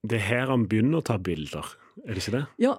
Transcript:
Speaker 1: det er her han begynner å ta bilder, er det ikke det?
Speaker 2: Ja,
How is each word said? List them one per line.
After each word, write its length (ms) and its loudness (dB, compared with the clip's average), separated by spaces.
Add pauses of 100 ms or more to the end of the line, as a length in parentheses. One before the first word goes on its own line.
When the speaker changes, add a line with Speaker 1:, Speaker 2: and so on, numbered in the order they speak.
Speaker 1:
det 160 -2
er 80 0
her 240 0
han 180 2
begynner 360 2
å 20 -6
ta 140 0
bilder, 480 -4 (400)
er 100 -6
det 60 -2
ikke 160 -4
det? 60 -2 (140)
Speaker 2:
Ja, 200 4